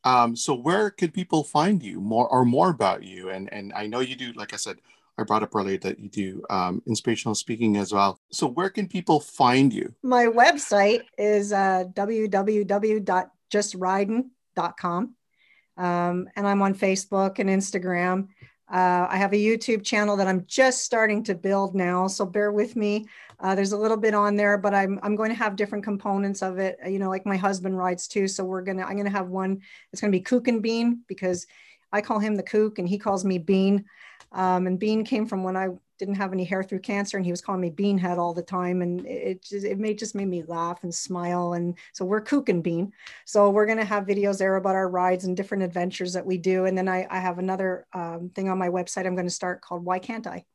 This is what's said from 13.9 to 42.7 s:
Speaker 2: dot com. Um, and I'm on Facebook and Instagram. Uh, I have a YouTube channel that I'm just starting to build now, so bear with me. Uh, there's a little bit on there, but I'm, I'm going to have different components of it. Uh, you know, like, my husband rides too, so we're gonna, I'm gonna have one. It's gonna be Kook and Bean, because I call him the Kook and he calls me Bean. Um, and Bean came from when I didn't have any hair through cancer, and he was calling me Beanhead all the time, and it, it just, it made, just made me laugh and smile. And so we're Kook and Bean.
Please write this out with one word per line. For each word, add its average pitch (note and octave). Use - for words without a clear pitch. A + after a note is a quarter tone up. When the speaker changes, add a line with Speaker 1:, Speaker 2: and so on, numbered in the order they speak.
Speaker 2:
dot E3+
com. F3+
Um, F3
and G3+
I'm G3+
on G3
Facebook F#3+
and G3
Instagram. F#3+
Uh, F3+
I F#3+
have G3
a -
YouTube A3
channel G#3
that G3
I'm F#3
just C4
starting A3
to G3
build G3
now, F3+
so F#3+
bear G#3
with G#3
me. G#3
Uh, F#3+
there's G3
a G#3
little A3
bit G#3+
on G#3
there, G#3
but G3+
I'm, G3
I'm G#3
going A3
to A3+
have G#3+
different G3+
components G3
of F#3
it. F#3+
Uh, -
you G3
know, G3
like, F#3+
my G3
husband F#3+
rides F3+
too, G3
so F#3+
we're F#3
gonna, F#3
I'm G3
gonna G3+
have F#3+
one. F#3+
It's -
gonna G#3
be F#3
Kook B3
and A3+
Bean, A#3
because F#3
I G#3
call G#3
him G#3+
the F#3+
Kook G#3+
and F3
he G3+
calls G3
me F#3
Bean. G3
Um, F#3
and F#3
Bean G#3+
came A3
from F#3+
when F#3
I F#3+
didn't G3+
have F#3+
any F#3
hair F#3+
through F#3+
cancer, G3+
and F#3
he F3+
was F3+
calling F#3
me F3
Beanhead F3+
all F3
the F3
time, F3+
and F3
it, -
it F#3
just, G3+
it G3
made, G#3+
just A3
made G3
me F3
laugh E3+
and E3+
smile. F3
And F3
so F#3
we're G#3
Kook C4+
and F3
Bean. F3